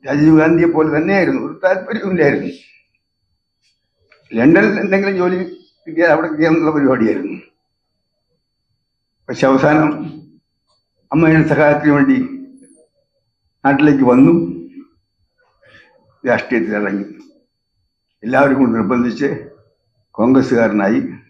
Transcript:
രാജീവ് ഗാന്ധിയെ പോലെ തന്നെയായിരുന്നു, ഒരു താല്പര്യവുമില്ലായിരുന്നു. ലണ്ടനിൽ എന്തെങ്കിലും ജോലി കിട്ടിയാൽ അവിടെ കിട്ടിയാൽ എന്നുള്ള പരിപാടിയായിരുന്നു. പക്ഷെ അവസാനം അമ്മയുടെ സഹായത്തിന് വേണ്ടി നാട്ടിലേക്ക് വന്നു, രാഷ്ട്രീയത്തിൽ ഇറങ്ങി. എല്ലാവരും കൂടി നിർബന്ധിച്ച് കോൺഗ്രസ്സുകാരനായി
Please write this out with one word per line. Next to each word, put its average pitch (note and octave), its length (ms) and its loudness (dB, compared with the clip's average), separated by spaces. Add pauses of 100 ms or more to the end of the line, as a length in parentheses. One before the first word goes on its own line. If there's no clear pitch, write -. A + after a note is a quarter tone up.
രാജീവ് D3+ 340 4
ഗാന്ധിയെ E3 280 2
പോലെ D#3 280 0
തന്നെയായിരുന്നു, D#3 460 0
ഒരു D3+ 220 -12
താല്പര്യവുമില്ലായിരുന്നു. F#3 840 -2 (1800)
ലണ്ടനിൽ F3 460 2
എന്തെങ്കിലും G3 360 -2
ജോലി F3+ 480 -4 (220)
കിട്ടിയാൽ E3 220 -2
അവിടെ D#3+ 200 0
കിട്ടിയാൽ D#3 220 -2
എന്നുള്ള D#3+ 200 0
പരിപാടിയായിരുന്നു. B2+ 720 -2 (1900)
പക്ഷെ B2+ 180 -4
അവസാനം D3+ 580 0 (1080)
അമ്മയുടെ D#3+ 360 2
സഹായത്തിന് D3 440 2
വേണ്ടി C3 300 2 (1400)
നാട്ടിലേക്ക് C#3 400 2
വന്നു, C#3 600 2 (1600)
രാഷ്ട്രീയത്തിൽ A2+ 460 -2
ഇറങ്ങി. G2 300 -4 (1160)
എല്ലാവരും C3 360 2
കൂടി B2 120 2
നിർബന്ധിച്ച് A#2+ 800 -4 (600)
കോൺഗ്രസ്സുകാരനായി A2+ 920 0 (280)